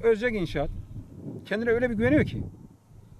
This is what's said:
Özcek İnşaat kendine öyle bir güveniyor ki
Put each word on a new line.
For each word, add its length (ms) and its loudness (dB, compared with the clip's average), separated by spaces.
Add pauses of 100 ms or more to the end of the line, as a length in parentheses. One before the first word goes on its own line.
Özcek 320 4
İnşaat 340 -2 (760)
kendine 240 -2
öyle 200 2
bir 60 -4
güveniyor 300 4
ki 180 -4 (760)